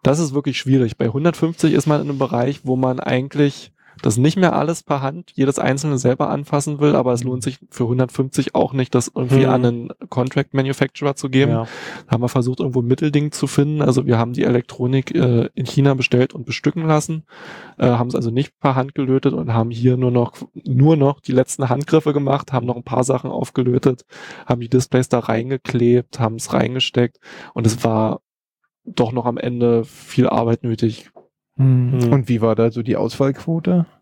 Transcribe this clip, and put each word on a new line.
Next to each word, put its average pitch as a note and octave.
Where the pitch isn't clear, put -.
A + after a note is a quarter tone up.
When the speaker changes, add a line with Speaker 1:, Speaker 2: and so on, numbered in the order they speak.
Speaker 1:
Das C#3
ist D3+
wirklich C#3
schwierig. C3
Bei A#2+
hundertfünfzig D#3+
ist -
man D3
in C#3+
einem C#3
Bereich, C3
wo B2+
man B2+
eigentlich C#3
das A2
nicht C#3
mehr F3+
alles D#3+
per C#3
Hand, D3
jedes C3+
einzelne C#3
selber B2+
anfassen C#3+
will, D3
aber B2+
es A#2+
Speaker 2:
Mhm. B2+
Speaker 1:
lohnt B2+
sich C3+
für -
hundertfünfzig C3
auch -
nicht, C3
das B2
irgendwie B2+
Speaker 3:
Mhm. C3
Speaker 1:
an B2+
einen A#2+
Contract C3
Manufacturer C3+
zu C#3+
geben. C3
Speaker 3:
Ja. A2+
Speaker 1:
Da -
haben A#2
wir A#2+
versucht, B2+
irgendwo B2+
ein A#2+
Mittelding D3
zu -
finden. D3
Also C3
wir A#2+
haben A#2
die B2+
Elektronik, B2+
äh, A#2+
in C3
China C#3
bestellt B2+
und A#2
bestücken D3
lassen, D#3
äh, C3
haben A#2+
es B2+
also A#2
nicht C3
per C3+
Hand C3
gelötet C3+
und A#2
haben A2+
hier B2
nur B2+
noch, A#2+
nur C#3+
noch C#3+
die -
letzten C3
Handgriffe D3
gemacht, C#3
haben A#2+
noch B2
ein A#2+
paar B2+
Sachen C3
aufgelötet, B2+
haben B2
die A#2
Displays B2+
da A#2+
reingeklebt, A#2+
haben A2+
es -
reingesteckt B2
und A2+
es A2
war A2
doch -
noch B2
am A#2+
Ende A#2+
viel -
Arbeit A#2
nötig. A2+
Speaker 2:
Mhm. B2+
Speaker 3:
Mhm. A#2
Speaker 2:
Und C3
wie A#2
war A2+
da A2+
so A#2
die A#2
Auswahlquote? E3